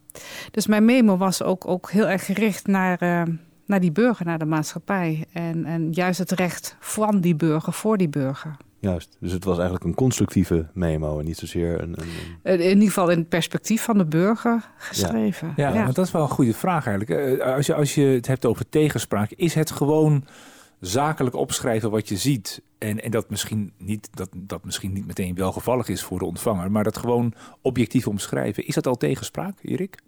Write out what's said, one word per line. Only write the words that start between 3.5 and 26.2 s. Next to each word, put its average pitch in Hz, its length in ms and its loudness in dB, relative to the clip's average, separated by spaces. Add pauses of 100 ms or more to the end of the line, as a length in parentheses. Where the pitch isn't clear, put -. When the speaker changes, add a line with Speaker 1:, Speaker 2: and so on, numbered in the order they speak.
Speaker 1:
naar 202 140 2
die 180 120 4
burger, 208 340 2
naar 165 140 -2
de 160 60 -2
maatschappij. 160 840 -2
En, 165 340 -4
en 165 260 -2
juist 180 280 0
het 180 120 -2
recht 180 480 -2
van 214 400 0
die 175 160 4
burger, 156 380 0
voor 220 240 0
die 180 120 2
burger. 135 460 -4 (280)
Speaker 2:
Juist. 90 360 -2
Dus 90 120 -4
het 90 120 -4
was 92 120 2
eigenlijk 90 300 0
een 85 80 0
constructieve 95 800 2
memo 78 460 -2
en 76 60 -6
niet 85 120 -6
zozeer 85 440 -2
een, 80 80 -8 (120)
een, 82 60 -10 (360)
een 180 160 2
Speaker 1:
Eh, 170 60 2
in 185 40 4
ieder 202 180 6
geval 175 220 2
in 175 80 4
het 165 120 -2
perspectief 180 540 -2
van 214 140 2
de 185 80 4
burger 196 460 2
Speaker 2:
Ja. 233 120 0 (140)
Speaker 1:
geschreven. 180 800 -2
Speaker 3:
Ja, 143 180 2
Speaker 1:
Ja. 214 100 2
Speaker 3:
want 131 120 0
dat 185 100 2
is - 60 -8
wel 170 100 0
een 139 80 0
goede 117 240 2
vraag 175 340 -2
eigenlijk. 120 520 0
Eh, 131 160 0
als 143 100 0
je, 160 100 0
als 147 200 0
je 151 100 4
het 131 220 2
hebt 131 180 -2
over 117 240 0
tegenspraak, 123 640 2
is 170 180 0
het 156 180 0
gewoon 151 540 4 (540)
zakelijk 131 560 0
opschrijven 117 560 -2
wat 107 180 -2
je 101 80 -4
ziet 123 440 -2 (160)
en, 107 260 -4
en 117 80 -4
dat 110 180 -2
misschien 107 480 -6
niet, 104 360 -8
dat, 92 220 -10
dat 90 300 -10
misschien 95 280 -8
niet 98 140 -6
meteen 90 280 -4
welgevallig 95 520 -2
is 92 160 -4
voor 92 160 -8
de 92 60 -2